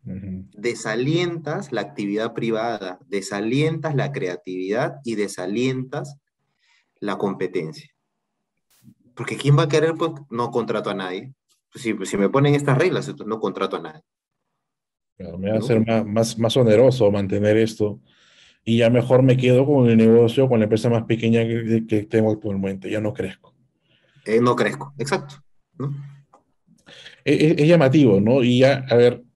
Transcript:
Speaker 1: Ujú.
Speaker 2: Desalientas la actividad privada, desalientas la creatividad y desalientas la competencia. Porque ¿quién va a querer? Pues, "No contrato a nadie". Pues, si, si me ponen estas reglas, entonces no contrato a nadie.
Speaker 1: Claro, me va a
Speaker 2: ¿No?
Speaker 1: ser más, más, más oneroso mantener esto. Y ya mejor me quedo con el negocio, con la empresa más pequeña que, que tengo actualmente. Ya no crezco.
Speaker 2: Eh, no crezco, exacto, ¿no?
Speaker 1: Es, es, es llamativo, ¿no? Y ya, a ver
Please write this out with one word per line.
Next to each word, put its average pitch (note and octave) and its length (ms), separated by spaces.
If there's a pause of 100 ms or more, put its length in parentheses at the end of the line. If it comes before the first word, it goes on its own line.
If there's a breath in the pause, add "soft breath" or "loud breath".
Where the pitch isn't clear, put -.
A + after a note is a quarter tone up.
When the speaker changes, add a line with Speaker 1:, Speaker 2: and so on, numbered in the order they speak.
Speaker 1:
Ujú. F#2+ 480
Speaker 2:
Desalientas D3 1200
la A2 80
actividad G#2+ 520
privada, A2 640 (100)
desalientas B2+ 840
la - 180
creatividad F#2+ 920
y A2+ 120
desalientas B2 1000 (840)
la G2 180
competencia. F#2 720 (1200)
Porque - 220
¿quién C#3+ 220
va E3 60
a D3+ 40
querer? D#3+ 260
Pues, E3 180 (180)
"No A#2 200
contrato G#2+ 400
a G2 40
nadie". G2 400 (380)
Pues, - 100
si, A2 120 (120)
si - 100
me G2 120
ponen C#3+ 260
estas C#3 240
reglas, D#3 300
entonces G2+ 200
no A2 120
contrato F#2+ 360
a E2+ 40
nadie. D#2+ 220 (1160)
Speaker 1:
Claro, F2 180
me F#2+ 140
va A2 60
a - 20
Speaker 2:
¿No? A2 80
Speaker 1:
ser A2+ 180
más, A2 220
más, A2 320
más A2+ 180
oneroso A#2+ 540
mantener G2+ 460
esto. G#2+ 440 (640 soft breath)
Y A2+ 140
ya A#2 100
mejor B2+ 340
me C3 140
quedo B2+ 300
con C3+ 220
el A2+ 80
negocio, A2+ 520
con A#2 120
la G#2+ 40
empresa A2 240
más A2+ 160
pequeña A2+ 380
que, A2+ 440
que G#2+ 180
tengo A2 260
actualmente. G2 580
Ya G#2+ 120
no G#2+ 120
crezco. - 420 (680)
Speaker 2:
Eh, A2 160
no A#2+ 140
crezco, - 440
exacto, - 380 (420)
¿no? C#3+ 160 (1300 loud breath)
Speaker 1:
Es, D3 180
es, D#3 160
es D3 80
llamativo, C3+ 540
¿no? B2 220
Y B2 180
ya, C3 280
a B2 60
ver A#2+ 300 (120)